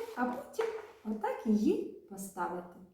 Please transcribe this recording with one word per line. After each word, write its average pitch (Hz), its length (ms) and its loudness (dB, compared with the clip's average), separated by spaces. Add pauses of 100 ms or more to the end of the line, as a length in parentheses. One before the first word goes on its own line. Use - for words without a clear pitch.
(160)
а 247 80 2
потім - 420 -2 (380)
отак - 420 -2
її 220 280 8 (360)
поставити. 180 680 -6 (140)